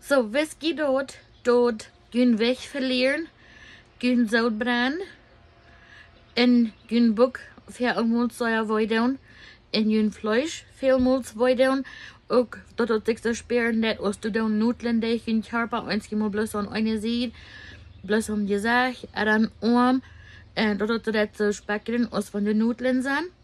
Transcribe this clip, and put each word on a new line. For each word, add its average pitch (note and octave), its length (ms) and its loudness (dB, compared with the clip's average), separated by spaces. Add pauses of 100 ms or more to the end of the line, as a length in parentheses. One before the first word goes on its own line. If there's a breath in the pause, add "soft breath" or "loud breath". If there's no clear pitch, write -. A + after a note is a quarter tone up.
So, A#3+ 320 0
wis D4 260 -2
gi D#4 160 -2
dort, C#4 440 -2 (240)
dort A#3+ 480 2 (200)
gyn A#3+ 280 4
Weg A#3+ 200 0
verlieren, C4+ 720 -2 (720 loud breath)
gyn B3 280 2
zout A3+ 300 2
brennen, B3 420 0 (1300 loud breath)
en A#3+ 380 4 (160)
gyn A#3 260 4
Bock B3 260 2 (280)
für A#3+ 280 -2
irgendwo A#3 320 0
zu A#3 160 -6
avoiden, A3+ 760 0 (540 loud breath)
en G#3+ 180 0
gyn G#3+ 220 2
Fleisch A#3 520 -4 (120)
vielmals C4 580 0
avoiden, B3+ 500 2 (440 loud breath)
ook A3+ 300 0 (160)
dat A3+ 140 -2
het A3 180 0
zich A3+ 120 -2
zo A#3 140 -2
speren A#3 480 0
dat A3 180 0
als G3+ 220 -4
du A3+ 100 -4
dan G#3+ 280 0
noodlendig A3+ 680 0
gyn A3 180 0
Körper A#3 460 -4
einzige G#3+ 280 -4
mal G#3+ 140 0
bloß G#3+ 240 -4
an G#3 140 -4
eine A3 300 -2
sieht, A#3 360 -4 (680 loud breath)
bloß G#3 260 0
um G#3+ 180 -2
die G3+ 120 0
Sache, B3 540 0
er G#3 120 -2
dann A3 260 2 (100)
Arm, B3 420 2 (520 loud breath)
äh, G#3 220 0
dat G#3+ 120 -2
het A3+ 160 -2
dat G#3+ 320 -2
so G#3 140 0
speckeren, G#3+ 600 -4
als - 180 -4
van G#3 160 -4
de G#3 100 0
noodlen B3 480 0
zijn. C#4 220 -2 (200)